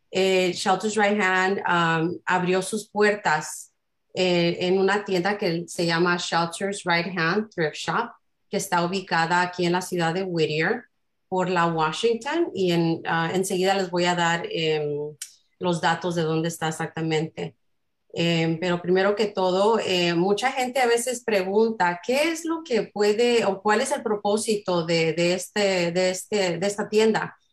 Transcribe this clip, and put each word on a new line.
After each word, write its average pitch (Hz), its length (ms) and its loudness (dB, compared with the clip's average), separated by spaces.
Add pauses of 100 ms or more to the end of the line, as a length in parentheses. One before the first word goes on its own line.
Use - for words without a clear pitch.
(120)
eh, 190 420 2
Shelters 208 420 0
Right 208 240 2
Hand, 185 480 2
um, 170 580 0
abrió 180 360 0
sus 208 280 -6
puertas, 202 840 0 (400)
eh, 175 460 2
en 180 180 0
una 196 260 2
tienda 196 340 -2
que 170 300 -2
se - 180 -4
llama 175 320 2
Shelters 175 680 -4
Right 175 320 0
Hand 180 320 0
Thrift 156 260 -4
Shop, 208 360 -4 (380)
que 202 80 -4
está 175 280 0
ubicada 175 560 0
aquí 180 240 -2
en 170 60 2
la 180 100 0
ciudad 170 320 -2
de 190 100 -2
Whittier, 170 600 -2 (460)
por 185 200 0
la 175 160 2
Washington, 226 880 0
y 185 180 0
en, 165 340 2
ah, 165 280 0
enseguida 190 400 0
les 190 180 -2
voy 175 140 0
a 180 100 2
dar, 170 340 0
em, 151 640 -2 (460)
los 175 220 -2
datos 175 340 0
de 170 60 0
dónde 160 260 0
está 165 220 -4
exactamente. 160 880 -4 (560)
Em, 165 440 0
pero 175 240 -2
primero 190 320 2
que 208 140 0
todo, 190 500 2
eh, 175 360 0
mucha 208 400 0
gente 254 260 -2
a 247 80 2
veces 240 380 0
pregunta, 196 760 2
"¿Qué 294 300 0
es 320 140 -8
lo 330 180 -4
que 208 200 0
puede 208 600 2
o 196 180 0
cuál 214 200 2
es 269 100 -2
el 269 120 -4
propósito 208 840 0
de, 165 260 2
de 170 220 2
este, 185 580 0
de 185 200 2
este, 185 480 -2
de 190 60 -2
esta 202 220 -4
tienda?". 214 500 2 (160)